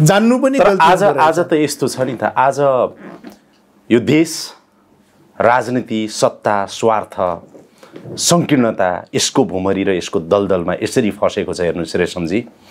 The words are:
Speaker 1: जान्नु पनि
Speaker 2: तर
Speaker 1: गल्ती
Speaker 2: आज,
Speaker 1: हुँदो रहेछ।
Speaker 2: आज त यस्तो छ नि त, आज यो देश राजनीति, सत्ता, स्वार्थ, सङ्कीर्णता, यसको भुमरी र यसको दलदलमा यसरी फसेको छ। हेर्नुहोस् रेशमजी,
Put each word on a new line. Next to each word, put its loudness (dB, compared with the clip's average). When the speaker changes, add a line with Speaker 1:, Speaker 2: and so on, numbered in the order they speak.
Speaker 1:
जान्नु 4
पनि 2
Speaker 2:
तर 4
Speaker 1:
गल्ती 4
Speaker 2:
आज, 4
Speaker 1:
हुँदो 2
रहेछ। 4
Speaker 2:
आज 0
त -2
यस्तो 0
छ -4
नि -2
त, -4
आज 0
यो 4
देश -2
राजनीति, 0
सत्ता, -2
स्वार्थ, -2
सङ्कीर्णता, 0
यसको 0
भुमरी -2
र 0
यसको -4
दलदलमा 0
यसरी -2
फसेको -4
छ। -6
हेर्नुहोस् -4
रेशमजी, -4